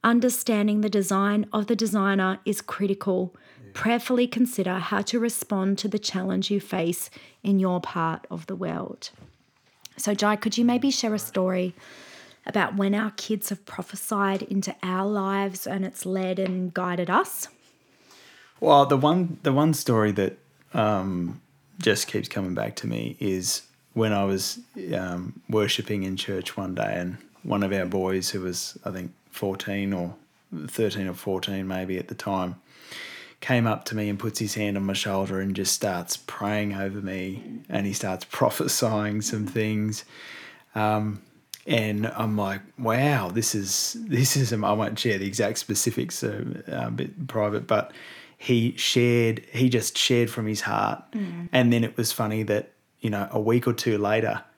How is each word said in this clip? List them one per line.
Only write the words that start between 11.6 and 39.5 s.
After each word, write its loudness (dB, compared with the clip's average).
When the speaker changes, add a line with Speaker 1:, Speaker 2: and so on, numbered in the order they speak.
Speaker 1:
about 0
when 2
our 0
kids -4
have -8
prophesied -2
into -2
our 0
lives -2
and -2
it's -8
led -2
and -2
guided -2
us? 0
Speaker 2:
Well, 8
the 4
one, 4
the 4
one 4
story 4
that, 0
um, 0
just 2
keeps -4
coming -4
back -4
to -8
me -4
is -2
when 2
I 2
was, 0
um, -6
worshipping 0
in -4
church -6
one -4
day, -2
and -4
one 0
of 2
our 0
boys, 0
who -4
was, -6
I -4
think, -8
fourteen -2
or -4
thirteen -2
or -4
fourteen -4
maybe -4
at -6
the -10
time, -2
came 4
up 0
to -8
me 0
and -2
puts -4
his -2
hand 0
on 0
my 0
shoulder 0
and 0
just 0
starts -2
praying -2
over -4
me, -8
and -2
he -2
starts -4
<laughs> -20
prophesying 0
some -2
things. -2